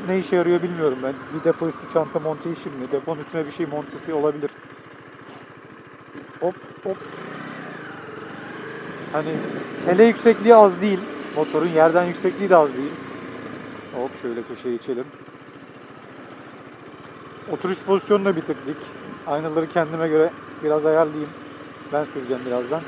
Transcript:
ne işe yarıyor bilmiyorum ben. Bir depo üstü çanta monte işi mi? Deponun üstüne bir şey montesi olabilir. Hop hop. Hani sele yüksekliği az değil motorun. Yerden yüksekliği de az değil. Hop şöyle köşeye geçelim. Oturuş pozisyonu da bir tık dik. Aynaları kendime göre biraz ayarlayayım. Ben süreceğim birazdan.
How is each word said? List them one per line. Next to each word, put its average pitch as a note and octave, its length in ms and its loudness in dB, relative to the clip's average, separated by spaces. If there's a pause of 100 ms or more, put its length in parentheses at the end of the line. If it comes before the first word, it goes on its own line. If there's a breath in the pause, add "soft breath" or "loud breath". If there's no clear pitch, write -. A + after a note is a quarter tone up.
ne F#3 100 2
işe F#3 180 0
yarıyor F3 260 4
bilmiyorum E3 400 0
ben. C3+ 120 -2 (200)
Bir D#3 100 -4
depo E3 240 2
üstü - 120 -6 (120)
çanta D#3+ 260 0
monte D#3 340 -4
işi - 160 -10
mi? C3 240 -8
Deponun D3 280 -2
üstüne D#3 260 -4
bir D3 40 -10
şey E3 160 -4
montesi D3 460 -8
olabilir. D3 380 0 (1900)
Hop F3+ 140 0 (300)
hop. F#3+ 120 -4 (2250)
Hani D3+ 180 -4 (540)
sele F3+ 200 8
yüksekliği A3+ 500 8
az G3 260 10
değil F#3+ 200 2 (360)
motorun. D3+ 320 2
Yerden E3 360 6
yüksekliği F#3 460 -2
de F3+ 60 10
az D3 200 6
değil. C#3+ 160 -4 (1000)
Hop C3 160 -4 (120)
şöyle A#2 200 -4
köşeye A#2+ 340 -4
geçelim. B2 280 -4 (2500)
Oturuş F3+ 300 -4
pozisyonu G3 420 4
da G3 120 2
bir D#3+ 60 -2
tık D3 240 -6
dik. D3+ 100 -4 (500)
Aynaları D#3 420 0
kendime D#3+ 400 0
göre D#3 220 6 (340)
biraz D3+ 220 2
ayarlayayım. D#3 440 4 (640)
Ben D3 120 0
süreceğim C3 420 -4
birazdan. B2 420 -2